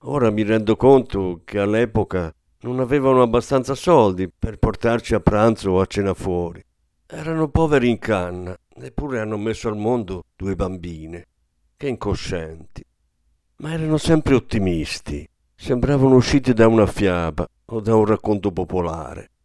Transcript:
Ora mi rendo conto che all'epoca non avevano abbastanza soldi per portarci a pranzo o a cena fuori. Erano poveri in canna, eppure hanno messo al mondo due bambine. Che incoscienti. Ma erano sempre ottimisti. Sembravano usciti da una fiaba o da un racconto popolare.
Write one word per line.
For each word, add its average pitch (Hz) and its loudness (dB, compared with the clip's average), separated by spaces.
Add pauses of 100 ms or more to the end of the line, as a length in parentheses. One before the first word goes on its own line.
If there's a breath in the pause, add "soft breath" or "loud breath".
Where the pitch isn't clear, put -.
Ora 127 0
mi 107 -2
rendo 107 2
conto 98 2
che 101 -6
all'epoca 104 -2 (280)
non 127 -6
avevano 131 4
abbastanza 120 0
soldi 101 2
per - -10
portarci 113 -2
a 104 2
pranzo 107 2
o 92 2
a 95 2
cena 98 -2
fuori. 87 -6 (460)
Erano 156 -4
poveri 143 2
in 110 -2
canna, 90 -4 (160)
eppure 127 -8
hanno 107 -6
messo 110 -6
al 107 -6
mondo 104 -4 (100)
due 95 -6
bambine. 85 -10 (500)
Che 143 -10
incoscienti. 90 -8 (760)
Ma 151 -10
erano 156 0
sempre 151 2
ottimisti. 85 -2 (260)
Sembravano 131 2
usciti 131 2
da 113 6
una 113 6
fiaba 85 -2 (200)
o 113 -8
da 110 0
un 110 6
racconto 104 0
popolare. 82 -6 (140)